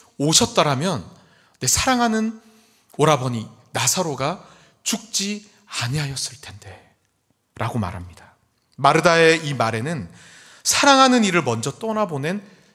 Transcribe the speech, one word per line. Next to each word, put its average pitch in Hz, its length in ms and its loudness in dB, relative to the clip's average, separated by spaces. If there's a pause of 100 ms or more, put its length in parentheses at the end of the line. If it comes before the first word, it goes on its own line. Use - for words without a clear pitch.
(180)
오셨더라면 151 920 0 (500)
내 127 80 -6
사랑하는 226 720 0 (580)
오라버니 127 520 0 (220)
나사로가 147 760 -4 (360)
죽지 202 680 -6 (160)
아니하였을 135 760 -6
텐데"라고 - 1400 -14
말합니다. 90 560 -10 (400)
마르다의 160 720 4
이 143 60 -4
말에는 113 580 -4 (520)
사랑하는 262 600 4
이를 175 200 2
먼저 117 340 -2
떠나보낸 196 680 -4 (300)